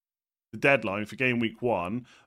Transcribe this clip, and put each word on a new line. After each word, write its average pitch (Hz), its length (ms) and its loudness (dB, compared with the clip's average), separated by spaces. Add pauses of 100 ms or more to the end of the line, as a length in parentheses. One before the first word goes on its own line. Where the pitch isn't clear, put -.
(520)
the 113 60 -10
deadline 110 480 2
for 107 100 -14
game 123 240 0
week 113 220 -4
one. 107 460 -2 (200)